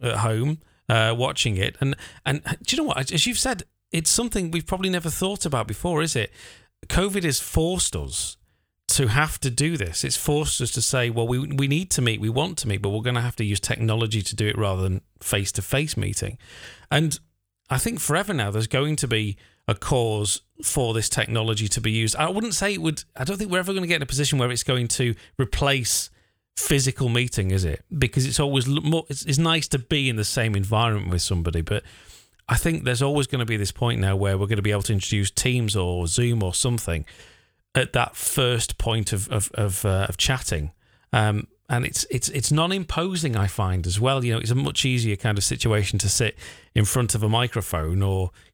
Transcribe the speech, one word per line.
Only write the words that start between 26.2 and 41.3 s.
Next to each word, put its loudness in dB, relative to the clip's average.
physical 2
meeting, 0
is 2
it? -2
Because 2
it's 0
always 2
l-, 2
more, 0
it's, -8
it's 2
nice 2
to 0
be 0
in 0
the 0
same 0
environment 2
with 2
somebody, 0
but -2
I 2
think 0
there's 2
always 2
gonna -2
be 0
this 0
point 0
now 2
where 2
we're 0
gonna 0
be 2
able 0
to 0
introduce 0
Teams 0
or 0
Zoom 2
or -2
something -2
at 0
that 0
first 0
point 0
of, -2
of, -2
of, -2
uh, 2
of -6
chatting. -2
Um, 2